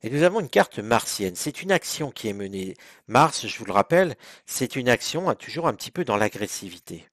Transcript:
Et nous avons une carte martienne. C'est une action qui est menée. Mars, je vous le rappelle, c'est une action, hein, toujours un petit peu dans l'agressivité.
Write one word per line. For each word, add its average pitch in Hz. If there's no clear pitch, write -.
Et 110
nous 147
avons 180
une 165
carte -
martienne. 104
C'est -
une 185
action 156
qui -
est 101
menée. 98
Mars, 127
je -
vous 110
le 98
rappelle, 165
c'est -
une 123
action, 156
hein, 127
toujours -
un 131
petit -
peu 180
dans 107
l'agressivité. 98